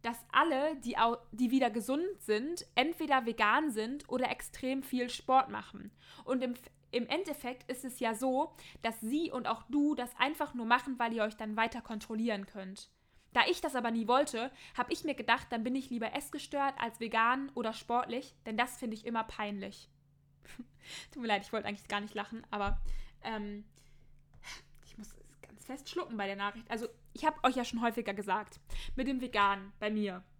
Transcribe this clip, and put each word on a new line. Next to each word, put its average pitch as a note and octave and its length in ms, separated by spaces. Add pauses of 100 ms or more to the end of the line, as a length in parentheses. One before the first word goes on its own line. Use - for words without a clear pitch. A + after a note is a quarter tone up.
dass A#3 160 (140)
alle, D4+ 460
die A#3+ 200
au-, A#3 200 (140)
die A#3 200
wieder C4 180
gesund C4+ 520
sind, B3 440 (100)
entweder C#4 500
vegan A#3 460
sind A3+ 380
oder B3 200
extrem C4 540
viel B3 260
Sport C4 400
machen. - 420 (320)
Und B3+ 200
im A#3+ 100
F-, - 180 (200)
im A#3 160
Endeffekt C#4 640
ist C4 140
es B3+ 140
ja A3+ 140
so, C4 400 (280)
dass A3 180
sie C#4+ 320
und B3 160
auch - 220
du D4 260
das B3 220
einfach D4 360
nur A#3+ 120
machen, B3+ 340
weil A#3 140
ihr A3+ 100
euch G#3+ 140
dann G#3+ 180
weiter A3+ 260
kontrollieren A3 640
könnt. F#3+ 440 (440)
Da A#3 160
ich F4 120
das C#4 140
aber A#3 160
nie A3+ 160
wollte, B3+ 440 (260)
hab - 140
ich E4 140
mir D4 100
gedacht, - 360
dann A3+ 120
bin B3+ 120
ich C4+ 140
lieber A3+ 240
essgestört C#4 640
als A3+ 220
vegan A#3 560
oder A3+ 160
sportlich, A#3+ 640 (100)
denn A3 120
das B3+ 200
finde A3 180
ich G#3+ 100
immer A3+ 180
peinlich.“ G3+ 640 (540)
<laughs> - 680
Tut C#4 100
mir A#3 80
leid, G3+ 140
ich - 100
wollte G#3+ 140
eigentlich G#3 200
gar G#3 140
nicht G#3 120
lachen, G#3+ 380
aber... G3+ 300 (420)
Ähm, G#3 400 (1200)
ich - 120
muss G#3 180 (260)
ganz - 240
fest C4+ 240
schlucken A#3 280
bei G3 100
der G3 80
Nachricht. G3+ 340
Also, A3+ 180 (260)
ich - 120
hab D#4 200
euch B3+ 100
ja B3+ 80
schon A#3 180
häufiger A3+ 320
gesagt, G3+ 460 (360)
mit B3+ 120
dem C4 140
Vegan G3 580
bei G#3 100
mir. G3+ 340 (160)